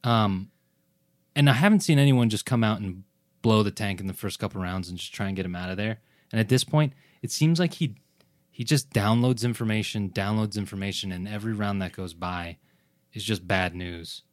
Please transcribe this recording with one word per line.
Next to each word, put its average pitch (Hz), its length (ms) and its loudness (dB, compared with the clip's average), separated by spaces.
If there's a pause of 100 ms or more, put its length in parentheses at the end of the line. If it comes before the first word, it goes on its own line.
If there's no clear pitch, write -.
Um, 104 460 2 (840)
and 143 140 6
I 127 60 6
haven't 196 260 6
seen 147 180 4
anyone 131 300 6
just 107 160 -2
come 117 180 0
out 107 180 2
and 95 240 -8 (360)
blow 110 220 4
the 101 80 0
tank 98 300 -4
in 98 60 -6
the 95 60 -4
first 95 260 -8
couple 101 220 -6
rounds 90 300 -4
and 90 80 -10
just - 160 -14
try 98 140 -4
and 95 80 -4
get 92 100 -4
him 87 100 -8
out 90 140 -8
of 92 80 -6
there. 110 220 -4 (300)
And 113 100 0
at 107 100 0
this 131 140 4
point, 151 280 2 (300)
it - 80 -8
seems 160 280 4
like 175 160 2
he, 127 200 -4 (560)
he - 140 -12
just 139 260 0
downloads 117 540 2
information, 107 680 -2
downloads 104 480 -2
information, 98 520 -6
and 90 160 -6
every 107 280 -6
round 101 260 -2
that 90 120 -4
goes 90 200 -10
by 85 460 -8 (560)
is 101 100 -10
just 92 240 -4
bad 90 260 2
news 87 480 -10 (100)